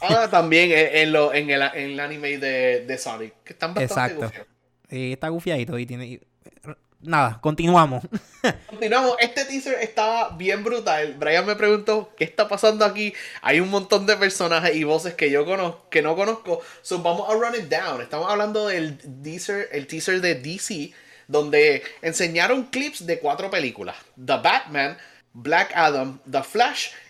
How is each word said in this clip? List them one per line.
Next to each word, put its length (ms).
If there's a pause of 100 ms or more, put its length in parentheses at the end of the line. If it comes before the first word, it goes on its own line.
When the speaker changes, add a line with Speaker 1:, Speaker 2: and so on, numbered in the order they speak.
Speaker 1:
Ah, 280
también 420
en, 260
en 140
lo, 220
en 160
el, 120
en 300
el 80
anime 380
de, 480
de 120
Sonic, 360 (100)
que 100
están 200
bastante 200
Speaker 2:
Exacto. 320
Speaker 1:
gufiados. 220 (420)
Speaker 2:
Sí, 240
está 160
gufiadito 500
y 80
tiene, 180
y, 160 (800)
nada, 400
continuamos. 640 (380)
<laughs> 260
Speaker 1:
Continuamos. 520
Este 260
teaser 360
estaba 480
bien 340
brutal. 520
Brian 300
me 100
preguntó, 600
"¿Qué 80
está 240
pasando 380
aquí?". 280 (280)
Hay 180
un 100
montón 360
de 100
personajes 600
y 80
voces 320
que 140
yo 160
cono-, 440
que 120
no 140
conozco. 460 (200)
So, 180
vamos 300
a 40
run 260
it 100
down. 320
Estamos 300
hablando 360
del 300 (260)
teaser, 480
el 160
teaser 340
de 140
D 240
C, 340 (340)
donde 560 (180)
enseñaron 640
clips 400
de 140
cuatro 300
películas. 480 (180)
The 220
Batman, 600 (360)
Black 420
Adam, 440 (100)
The 140
Flash 480 (180)